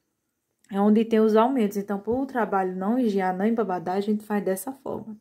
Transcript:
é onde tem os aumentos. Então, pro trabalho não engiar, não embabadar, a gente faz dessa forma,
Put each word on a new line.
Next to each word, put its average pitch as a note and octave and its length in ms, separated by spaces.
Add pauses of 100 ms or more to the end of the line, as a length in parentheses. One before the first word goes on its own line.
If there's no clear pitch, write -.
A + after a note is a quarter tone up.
(720)
é G3 100
onde G#3+ 240
tem A3 160
os A3 160
aumentos. A#3 400
Então, G3 240
pro B3 260
trabalho F#3+ 480
não G3 240
engiar, G3 380
não F#3+ 100
embabadar, F#3+ 500
a G3 40
gente G#3+ 240
faz G3+ 200
dessa F#3+ 280
forma, - 480